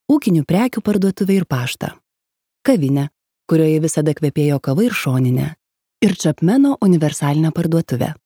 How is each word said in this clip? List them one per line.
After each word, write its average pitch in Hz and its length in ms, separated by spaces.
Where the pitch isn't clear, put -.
ūkinių 190 400
prekių 226 400
parduotuvę 196 480
ir 190 160
paštą, 127 380
kavinę, 143 460
kurioje 156 400
visada 156 320
kvepėjo 147 480
kava 160 240
ir 226 80
šoninė, 131 540
ir 185 80
Čapmeno 247 640
universalinę 156 720
parduotuvę 160 640